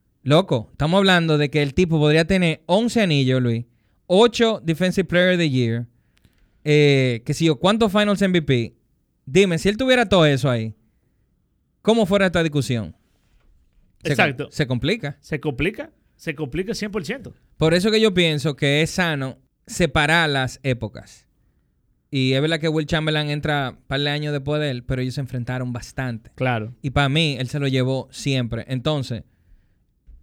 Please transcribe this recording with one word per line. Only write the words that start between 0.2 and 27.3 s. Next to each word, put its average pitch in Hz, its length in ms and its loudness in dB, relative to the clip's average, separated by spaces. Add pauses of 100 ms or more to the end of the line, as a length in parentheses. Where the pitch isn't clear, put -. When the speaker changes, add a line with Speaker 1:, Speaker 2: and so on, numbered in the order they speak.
Speaker 1:
loco, 143 480 2
estamos 160 260 0
hablando 170 400 4
de 147 100 2
que 147 140 0
el 139 120 -2
tipo 165 260 2
podría 156 260 4
tener 180 400 0
once 226 340 2
anillos, 135 400 2
Luis, 120 260 -2 (400)
ocho 226 580 2
Defensive 175 420 0
Player 180 280 2
of 175 40 0
the 165 100 0
Year, 120 380 -2 (800)
eh, 139 600 2
qué 151 100 -4
sé 165 100 -2
yo, 156 120 2
¿cuántos 214 360 2
Finals 208 280 2
M 185 200 2
V - 20 2
P? 123 320 -2 (520)
Dime, 170 320 2
si 190 100 -2
él 214 80 0
tuviera 254 320 2
todo 175 180 6
eso 139 240 2
ahí, 113 240 -2 (1080)
¿cómo 226 220 2
fuera 196 220 2
esta 170 160 0
discusión? 127 540 -2 (1080)
Se - 60 -4
com-, - 20 2
Speaker 2:
Exacto. 143 400 -2
Speaker 1:
se 147 160 -4
complica. 143 540 0
Speaker 2:
Se - 180 -8
complica, 156 540 -4 (240)
se 160 180 -8
complica 156 400 -6
cien 208 160 -8
por 185 140 -6
ciento. 226 280 -10 (260)
Speaker 1:
Por 160 160 2
eso 190 180 2
que 220 80 2
yo 220 120 4
pienso 156 440 0
que 147 260 2
es 160 80 -2
sano 147 480 -4 (300)
separar 160 640 0
las 131 340 -2
épocas. - 640 -8 (840)
Y 131 200 2
es 135 80 2
verdad 160 180 0
que 165 80 -2
Will 156 160 0
Chamberlain 151 460 -2
entra 147 400 -2
un - 160 -18
par 135 120 -4
de 143 120 -2
años 147 240 -4
después 147 260 -4
de 147 100 -2
él, 123 140 -8
pero 131 160 -4
ellos 127 140 -4
se 147 80 -6
enfrentaron 127 500 -6
bastante. 120 640 -10
Speaker 2:
Claro. 120 480 -4
Speaker 1:
Y 139 80 -6
para 143 180 2
mí, 147 300 0